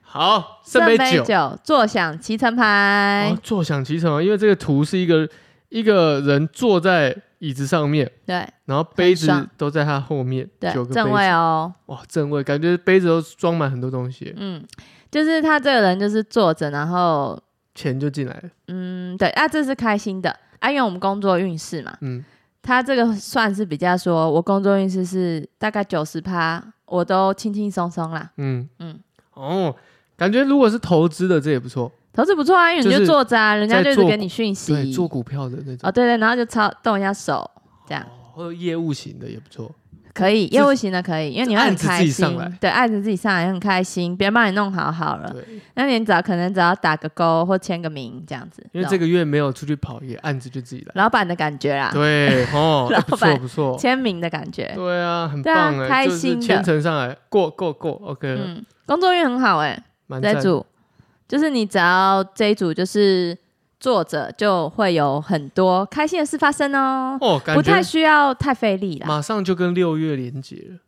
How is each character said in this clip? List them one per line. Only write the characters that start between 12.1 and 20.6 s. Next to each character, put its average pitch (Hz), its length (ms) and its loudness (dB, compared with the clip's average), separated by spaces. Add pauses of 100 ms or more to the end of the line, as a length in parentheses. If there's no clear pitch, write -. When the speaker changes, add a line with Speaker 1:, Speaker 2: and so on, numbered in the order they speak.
Speaker 1:
位， 143 140 -2
感 143 160 -2
觉 175 160 2
杯 185 240 4
子 175 80 2
都 165 120 4
装 170 360 -2
满 151 120 0
很 127 120 -4
多 127 100 -6
东 127 200 -6
西。 - 260 -14
Speaker 2:
嗯， 185 280 -10 (460)
就 302 140 0
是 320 180 0
他 311 160 2
这 277 160 2
个 240 60 4
人 185 180 4
就 202 100 0
是 214 140 0
坐 196 320 2
着， 151 160 -4
然 147 180 -4
后 160 500 0 (360)
Speaker 1:
钱 131 240 -4
就 147 100 -2
进 139 180 -6
来 127 80 -10
了。 - 80 -18 (260)
Speaker 2:
嗯， 180 480 -10
对， 190 140 2
啊， 311 180 0
这 302 160 -2
是 269 100 -4
开 220 240 -2
心 190 240 -8
的， 175 80 -2 (300)